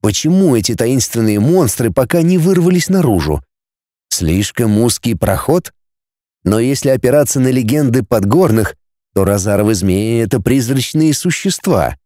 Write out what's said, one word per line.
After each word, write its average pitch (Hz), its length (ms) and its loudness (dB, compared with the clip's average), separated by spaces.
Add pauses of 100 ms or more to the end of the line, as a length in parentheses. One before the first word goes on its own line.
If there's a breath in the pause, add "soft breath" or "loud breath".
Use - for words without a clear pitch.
почему 160 540 0
эти 110 180 -2
таинственные 113 640 0
монстры 127 500 0
пока 135 320 0
не 175 140 2
вырвались 175 520 2
наружу? 95 540 0 (680)
Слишком 104 720 -2
узкий 117 360 -2
проход? - 580 -2 (760)
Но 107 140 2
если 135 300 0
опираться 131 500 2
на 127 80 2
легенды 127 560 0
подгорных, 110 720 0 (380)
то 98 100 2
Розаровы 101 500 0
змеи — 101 480 0
это 110 180 -2
призрачные 135 720 0
существа. 139 920 -2